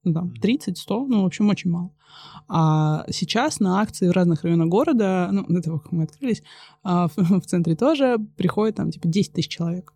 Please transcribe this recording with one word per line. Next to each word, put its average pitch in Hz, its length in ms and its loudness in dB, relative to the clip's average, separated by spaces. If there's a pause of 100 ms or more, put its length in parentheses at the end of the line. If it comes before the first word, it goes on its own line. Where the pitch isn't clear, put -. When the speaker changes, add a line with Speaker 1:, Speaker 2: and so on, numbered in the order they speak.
Speaker 1:
ну, 170 100 0
там, 170 140 -2
Speaker 2:
Мгм. - 140 -10
Speaker 1:
тридцать, 208 360 -2
сто, - 300 -6
ну, 214 160 2
в - 20 2
общем, 208 240 0
очень 185 220 0
мало. 175 200 -4 (580)
А 156 600 2
сейчас - 520 -2
на 190 200 2
акции 196 280 0
в - 20 2
разных 175 320 2
районах 170 240 2
города, 190 640 2
ну, 196 160 -2
до 175 140 2
того, 160 180 -4
как - 140 -12
мы 165 100 0
открылись, 226 400 -4 (400)
а, 175 240 0
в, - 80 -6
<laughs> 185 260 2
в - 40 -18
центре 165 320 0
тоже 269 400 2 (180)
приходит, 208 400 0
там, 160 160 -4
типа, 175 160 -4
десять 180 260 0
тысяч - 160 -4
человек. 170 460 -6